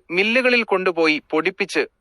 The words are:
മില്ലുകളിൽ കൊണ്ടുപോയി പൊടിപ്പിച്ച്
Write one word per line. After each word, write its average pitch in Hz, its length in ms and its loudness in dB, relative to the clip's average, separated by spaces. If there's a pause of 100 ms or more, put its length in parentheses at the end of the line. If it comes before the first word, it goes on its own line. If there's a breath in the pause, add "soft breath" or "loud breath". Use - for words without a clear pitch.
(100)
മില്ലുകളിൽ 233 520 2
കൊണ്ടുപോയി 165 680 0
പൊടിപ്പിച്ച് 165 540 -2 (160)